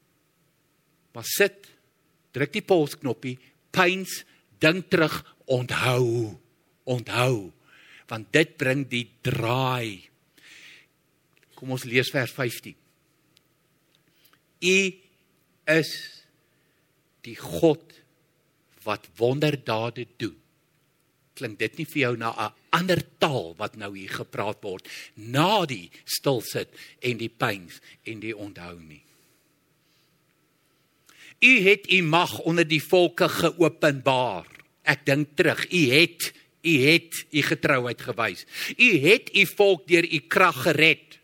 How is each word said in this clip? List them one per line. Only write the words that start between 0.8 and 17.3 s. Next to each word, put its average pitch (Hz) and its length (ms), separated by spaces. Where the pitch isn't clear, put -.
Maar 117 100
sit, - 440
druk 139 200
die 214 100
pausknoppie, 139 800
pyns, 185 520
dink 165 320
terug, - 460
onthou, 120 920
onthou, 120 680
want 110 240
dit 156 260
bring 135 320
die 120 200
draai. 120 880
Kom 131 160
ons 127 120
lees 156 260
vers 127 220
vyftien. 120 440
U 185 140
is 156 240
die 117 140